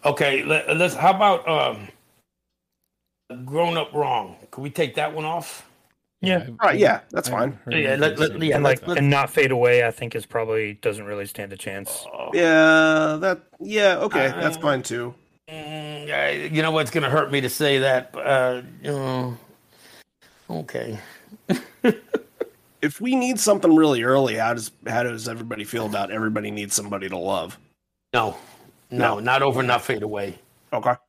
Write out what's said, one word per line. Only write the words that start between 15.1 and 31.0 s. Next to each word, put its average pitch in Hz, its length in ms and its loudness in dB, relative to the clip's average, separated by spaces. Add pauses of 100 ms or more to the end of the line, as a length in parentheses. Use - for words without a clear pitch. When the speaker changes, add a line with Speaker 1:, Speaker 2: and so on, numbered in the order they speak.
Speaker 1:
mm, 151 640 -12
I, 143 180 0 (200)
you 156 100 2
know 160 100 2
what's 156 200 0
gonna 147 180 0
hurt 139 220 2
me 139 100 0
to - 80 -2
say 139 300 2
that, 131 360 0
uh, 127 460 0 (220)
you 143 80 -6
know, 131 460 -4 (1120)
okay. 120 500 -8 (840)
<laughs> 247 100 6 (920)
Speaker 4:
If 147 160 -4
we 247 160 0
need 254 240 0
something 180 360 4
really 151 260 6
early, 131 340 2
how 113 200 0
does, 110 160 -10 (160)
how 117 160 -2
does 117 260 -6
everybody 117 340 -10
feel 113 220 -6
about 104 240 -4
Everybody 107 400 -4
Needs 104 240 -8
Somebody 101 360 -4
to 92 80 -8
Love? 90 420 -6 (520)
Speaker 1:
No. 110 240 0 (540)
No, 117 260 0
Speaker 4:
No. 104 40 -8
Speaker 1:
not 127 240 2
over, 131 180 2
not 123 220 2
fade 113 180 -4
away. 101 380 -8 (340)
Speaker 4:
Okay. 123 220 0 (140)